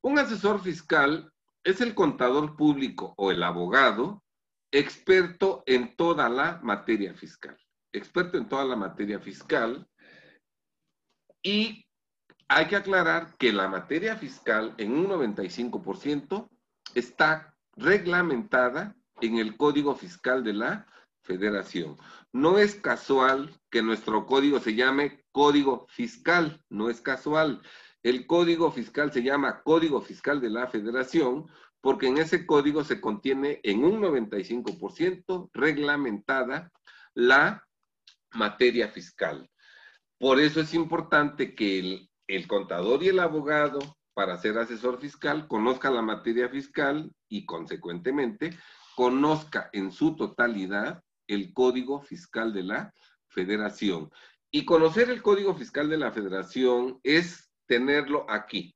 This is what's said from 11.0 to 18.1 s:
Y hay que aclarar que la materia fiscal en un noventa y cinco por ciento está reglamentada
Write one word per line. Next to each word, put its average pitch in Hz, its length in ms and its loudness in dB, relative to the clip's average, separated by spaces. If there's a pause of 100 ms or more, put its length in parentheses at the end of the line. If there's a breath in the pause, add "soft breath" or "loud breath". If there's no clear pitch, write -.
Y 214 420 -2 (600)
hay 156 200 4
que 202 100 0
aclarar 175 600 0
que 117 140 4
la 95 160 0
materia 160 480 -4
fiscal 110 640 -4
en 113 160 -4
un 180 160 0
noventa 113 340 -2
y 90 60 -8
cinco 110 320 -8
por 98 160 -8
ciento 147 520 -6 (440)
está 156 640 0 (180)
reglamentada 160 1200 0 (240)